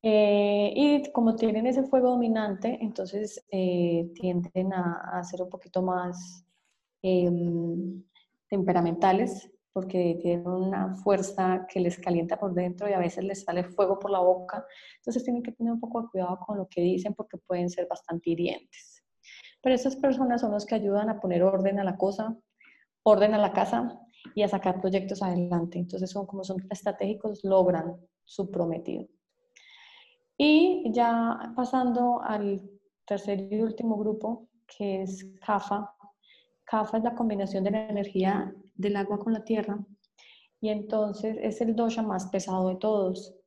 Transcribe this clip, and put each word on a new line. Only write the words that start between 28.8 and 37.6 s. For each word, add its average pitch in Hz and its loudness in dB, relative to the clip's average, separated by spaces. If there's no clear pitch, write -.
Y 311 4
ya 233 0
pasando 247 0
al 202 -2
tercer 196 -4
y 214 0
último 226 -2
grupo, 214 -4
que 196 -6
es 190 -10
Kapha. 202 -2
Kapha 220 0
es 220 0
la 233 0
combinación 196 -2